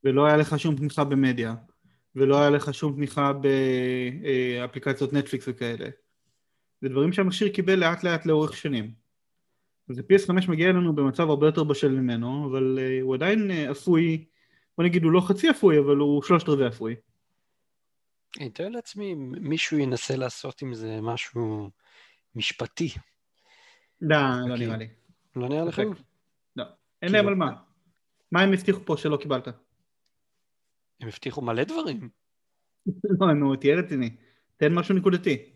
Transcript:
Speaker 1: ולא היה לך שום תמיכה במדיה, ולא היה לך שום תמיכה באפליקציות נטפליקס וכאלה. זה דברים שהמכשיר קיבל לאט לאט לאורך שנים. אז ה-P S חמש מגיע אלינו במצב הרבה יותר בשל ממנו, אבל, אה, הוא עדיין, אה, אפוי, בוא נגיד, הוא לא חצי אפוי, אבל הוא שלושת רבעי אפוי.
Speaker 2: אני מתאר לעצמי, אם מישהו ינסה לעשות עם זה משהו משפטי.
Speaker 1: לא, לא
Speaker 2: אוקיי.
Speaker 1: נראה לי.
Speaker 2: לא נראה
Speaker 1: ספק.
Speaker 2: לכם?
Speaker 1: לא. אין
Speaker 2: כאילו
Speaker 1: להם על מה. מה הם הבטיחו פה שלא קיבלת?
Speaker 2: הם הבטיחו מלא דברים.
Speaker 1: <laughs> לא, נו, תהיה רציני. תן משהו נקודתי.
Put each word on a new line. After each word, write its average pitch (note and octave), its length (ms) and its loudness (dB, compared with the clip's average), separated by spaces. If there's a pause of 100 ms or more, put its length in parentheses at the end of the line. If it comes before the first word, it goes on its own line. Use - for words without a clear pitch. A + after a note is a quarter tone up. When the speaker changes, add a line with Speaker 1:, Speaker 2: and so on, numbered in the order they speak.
Speaker 1:
ולא C3+ 220 4
היה D3+ 100 6
לך D3+ 220 2
שום D#3 180 0
תמיכה D3 280 -2
במדיה, B2+ 500 0 (600)
ולא C#3 260 4
היה D3 100 6
לך C#3+ 240 0
שום D3 200 -4
תמיכה C#3+ 380 -2
באפליקציות B2+ 1800 -2
נטפליקס C#3 360 -4
וכאלה. A#2 400 -8 (920)
זה C3+ 80 -4
דברים C#3 240 0
שהמכשיר F#3+ 360 0
קיבל F#3+ 260 0
לאט F3 300 0
לאט E3+ 220 -2
לאורך D#3 300 0
שנים. A2+ 380 -6 (960)
אז B2 80 -10
ה-P G3 260 4
S - 20 -8
חמש F#3 220 0
מגיע E3+ 220 2
אלינו F3 240 2
במצב D3 360 0
הרבה D3 160 4
יותר D#3 180 2
בשל D3 240 0
ממנו, C3 640 -2
אבל, C3 300 0
אה, C3 220 -2
הוא C3 120 -2
עדיין, G3 360 0
אה, D3+ 200 -4
אפוי, D#3+ 540 2 (520)
בוא E3+ 80 0
נגיד, F3 180 2
הוא D#3+ 100 4
לא F3+ 80 6
חצי F#3+ 300 2
אפוי, E3 280 6
אבל C#3+ 180 4
הוא C#3+ 260 2
שלושת E3+ 260 2
רבעי C#3 200 2
אפוי. A2+ 260 -6 (1400)
Speaker 2:
אני D3 80 -10
מתאר B2 220 -8
לעצמי, G#3 440 -10
אם C3+ 280 -10
מישהו D#3 380 -2
ינסה C3 380 -2
לעשות C3 460 -8
עם C3 120 -10
זה A2 280 -8
משהו A2 680 -6 (640)
משפטי. A#2+ 540 -6 (1120)
Speaker 1:
לא, D3+ 160 4
לא B2+ 360 0
Speaker 2:
אוקיי. A#2 140 -4
Speaker 1:
נראה A2+ 100 -4
לי. A2 120 -10 (480)
Speaker 2:
לא B2+ 120 -6
נראה D#3+ 240 -4
Speaker 1:
ספק. - 60 -8
Speaker 2:
לכם? G#3 140 -2 (640)
Speaker 1:
לא. B2 80 -8 (380)
אין F3 80 -4
Speaker 2:
כאילו - 20 2
Speaker 1:
להם G#3 160 4
על G3+ 60 2
מה. D#3 180 0 (800)
מה E3+ 80 4
הם G3 120 6
הבטיחו F#3 320 0
פה D#3 120 -2
שלא D3+ 200 -2
קיבלת? C3+ 320 -4 (1500)
Speaker 2:
הם A#2+ 80 -12
הבטיחו C3+ 340 -10
מלא A#2+ 220 0
דברים. G3 440 -8 (800)
Speaker 1:
<laughs> F#3+ 340 -2
לא, F#3 120 4
נו, C#3+ 240 2
תהיה C#3 220 2
רציני. B2+ 380 -4 (400)
תן D3+ 180 2
משהו F3 200 0
נקודתי. F3+ 600 0